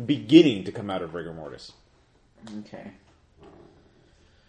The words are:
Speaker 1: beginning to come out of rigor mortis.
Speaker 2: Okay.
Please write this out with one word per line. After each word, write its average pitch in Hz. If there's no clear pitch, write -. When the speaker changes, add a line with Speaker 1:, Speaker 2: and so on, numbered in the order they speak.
Speaker 1:
beginning 120
to 101
come 101
out 95
of 82
rigor 85
mortis. 76
Speaker 2:
Okay. -